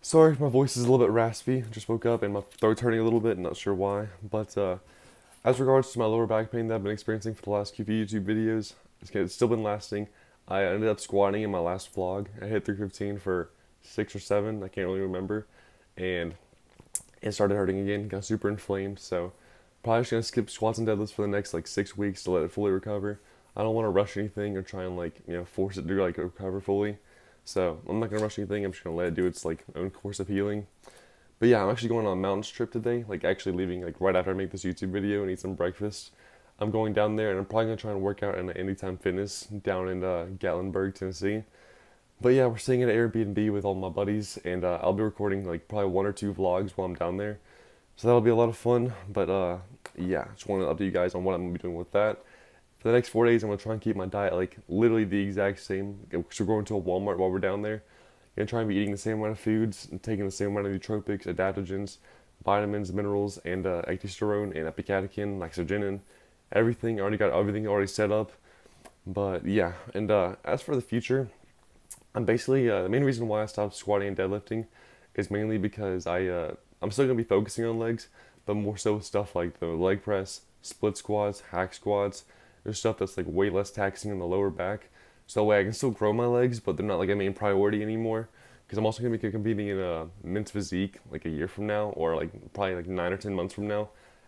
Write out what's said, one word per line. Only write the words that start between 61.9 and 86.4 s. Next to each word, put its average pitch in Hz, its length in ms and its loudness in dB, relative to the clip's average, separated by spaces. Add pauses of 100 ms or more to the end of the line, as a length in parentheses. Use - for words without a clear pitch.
vitamins, 101 480 0
minerals, 101 540 0
and, 92 220 -2
uh, 87 160 0
ecdysterone, 101 720 -2
and 80 120 -2
epicatechin, 98 720 -2
laxogenin, 95 640 -4 (520)
everything. 117 480 2
I 95 40 0
already 104 140 2
got 98 140 4
everything 104 360 2
already 101 180 2
set 101 260 0
up. 107 200 0 (760)
But 95 400 -2
yeah, 92 280 2 (200)
and, 101 160 -2
uh, 98 340 4
as - 200 -2
for 151 120 -2
the 123 60 2
future, 120 480 0 (840)
I'm 120 100 0
basically, 120 460 4
uh, 98 100 2
the 92 80 0
main 131 140 2
reason 120 240 0
why 107 160 0
I - 20 -2
stopped 104 300 -4
squatting 101 320 0
and 95 100 -4
deadlifting 101 480 -2 (480)
is 107 160 -2
mainly 107 300 0
because 95 480 -2
I, 90 180 0
uh, 87 300 -4 (260)
I'm 104 100 -4
still 135 140 2
gonna 127 100 2
be 113 80 0
focusing 110 400 2
on 113 160 -2
legs, 117 300 -4 (360)
but 104 100 0
more 104 200 0
so 104 200 2
with 104 100 -6
stuff - 320 -2
like 87 240 -2
the 85 60 -2
leg 92 360 2
press, 98 380 -4 (200)
split - 360 -2
squats, 104 420 -2 (120)
hack 92 220 -2
squats. 101 520 -2 (400)
There's 107 120 -6
stuff 110 200 0
that's, - 180 -4
like, 92 100 -4
way 90 240 2
less 98 220 0
taxing 101 400 -2
on 98 80 -4
the 87 60 -4
lower 95 240 0
back. 90 400 -6 (360)
So - 140 -2
that 104 60 6
way 104 160 6
I - 20 4
can 101 80 0
still 123 200 0
grow 104 200 2
my 117 140 2
legs, 120 340 2